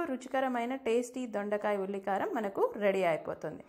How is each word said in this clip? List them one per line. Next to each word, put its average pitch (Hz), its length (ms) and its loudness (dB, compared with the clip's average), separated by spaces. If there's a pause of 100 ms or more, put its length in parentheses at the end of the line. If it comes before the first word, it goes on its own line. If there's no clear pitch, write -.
(100)
రుచికరమైన 254 640 0 (120)
టేస్టీ 247 360 0 (120)
దొండకాయ 208 500 0
ఉల్లికారం 196 520 -2
మనకు 214 260 0 (220)
రెడీ 190 260 6
అయిపోతుంది. 156 580 -2